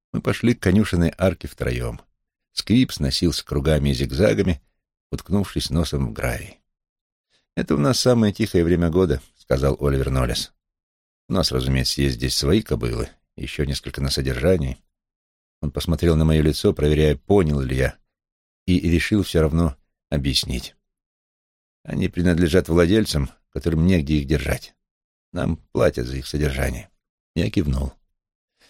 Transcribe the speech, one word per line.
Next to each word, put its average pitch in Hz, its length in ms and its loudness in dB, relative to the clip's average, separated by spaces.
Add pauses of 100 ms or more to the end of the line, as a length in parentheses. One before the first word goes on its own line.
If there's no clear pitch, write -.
(120)
Мы - 100 -4
пошли 120 340 0
к - 60 -18
конюшенной 90 560 2
арке 90 300 -2
втроем. 62 540 -6 (520)
Сквибс - 460 0
носился 73 460 0
кругами 71 440 0
и 69 40 2
зигзагами, 82 680 0 (500)
уткнувшись - 580 -4
носом 76 380 -2
в 57 60 -8
гравий. 62 460 -8 (960)
«Это - 200 -2
у - 20 0
нас 139 220 2
самое 117 340 4
тихое 95 300 0
время 85 260 2
года», — 80 320 2 (160)
сказал 67 420 0
Оливер 67 300 0
Ноллес. 64 440 -2 (760)
«У - 60 -6
нас, 95 180 0
разумеется, 64 500 0
есть 69 140 0
здесь 64 200 -4
свои 85 260 2
кобылы, 58 480 -4 (260)
еще - 300 -6
несколько 69 360 -6
на 69 80 -2
содержании». 67 680 -2 (840)
Он 73 100 -4
посмотрел 82 440 0
на 78 100 4
мое 78 160 4
лицо, 78 320 2
проверяя, 76 420 2
понял 78 440 2
ли 65 160 -4
я, 64 220 -2 (680)
и 90 140 2
решил 87 440 2
все 85 180 0
равно 80 340 0 (340)
объяснить. 67 640 -4 (1080)
«Они - 240 -2
принадлежат 87 600 2
владельцам, 85 600 2 (200)
которым 80 360 -2
негде 78 300 2
их 71 120 -2
держать. 69 480 -4 (580)
Нам 82 240 -4 (140)
платят 64 360 0
за 65 100 -8
их 67 100 -10
содержание». 67 600 -4 (460)
Я 85 160 -2
кивнул. 69 420 -2 (760)